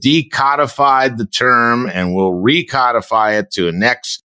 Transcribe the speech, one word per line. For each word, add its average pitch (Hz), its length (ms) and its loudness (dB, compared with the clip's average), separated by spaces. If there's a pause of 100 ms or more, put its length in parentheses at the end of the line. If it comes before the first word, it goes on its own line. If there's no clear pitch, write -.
decodified 139 1160 0
the 113 80 -4
term 120 640 0
and 90 220 -2
will 95 200 0
recodify 113 1040 0
it 101 120 -8
to 90 180 -2
annex 104 520 -2 (140)